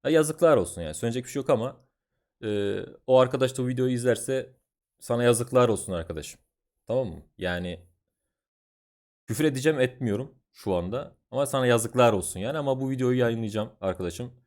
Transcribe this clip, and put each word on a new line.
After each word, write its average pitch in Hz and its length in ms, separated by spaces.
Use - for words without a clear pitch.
Ha, 135 60
yazıklar 156 480
olsun 90 240
yani. 78 120
Söyleyecek 123 320
bir - 40
şey 143 100
yok 131 100
ama, 127 280
ııı, 101 640
o 127 120
arkadaş 127 380
da 131 60
bu 123 40
videoyu 127 260
izlerse 123 600
sana 120 240
yazıklar 120 460
olsun 101 240
arkadaşım. 82 460
Tamam 123 200
mı? 80 140
Yani 87 420
küfür 131 180
edeceğim, 143 340
etmiyorum 127 560
şu - 240
anda. 98 400
Ama 139 140
sana 135 200
yazıklar 117 480
olsun 92 260
yani. 127 180
Ama 135 240
bu 135 80
videoyu 127 300
yayınlayacağım 113 520
arkadaşım. 95 520